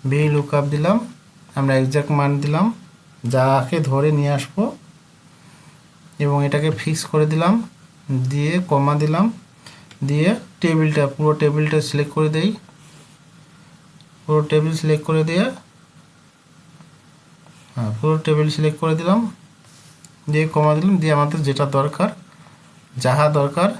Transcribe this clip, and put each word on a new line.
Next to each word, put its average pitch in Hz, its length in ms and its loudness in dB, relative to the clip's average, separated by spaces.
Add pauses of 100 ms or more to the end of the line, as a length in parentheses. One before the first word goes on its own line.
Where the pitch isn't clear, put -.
ভি 139 260 0
লুকআপ 143 400 0
দিলাম, 156 280 0 (580)
আমরা 139 200 2
এক্সাক্ট 135 360 0
মান 143 200 2 (100)
দিলাম, 156 240 0 (580)
যাকে 131 540 2 (120)
ধরে 139 220 2
নিয়ে 143 220 0
আসবো 139 300 -4 (1600)
এবং 143 260 0
এটাকে 147 320 0
ফিক্স 156 280 -4
করে 151 200 0
দিলাম, 160 280 2 (680)
দিয়ে 143 320 -2 (140)
কমা 143 280 2
দিলাম, 156 300 2 (800)
দিয়ে 151 220 2 (300)
টেবিলটা, 156 440 2 (120)
পুরো 151 160 2 (100)
টেবিলটা 151 400 2
সিলেক্ট 147 320 -2
করে 156 160 0
দেই, 165 200 0 (1700)
পুরো 151 280 0
টেবিল 156 300 0
সিলেক্ট 151 280 0
করে 156 180 0
দিয়ে, 170 220 0 (2250)
হ্যাঁ, 110 240 -6
পুরো 151 280 -2
টেবিল 151 260 2
সিলেক্ট 151 300 -2
করে 160 160 0
দিলাম, 180 240 2 (1080)
দিয়ে 151 200 0
কমা 151 280 2
দিলাম, 185 220 2
দিয়ে 156 160 2
আমাদের 147 300 0
যেটা 139 220 0 (120)
দরকার, 151 320 0 (840)
যাহা 127 360 2
দরকার 147 400 0 (100)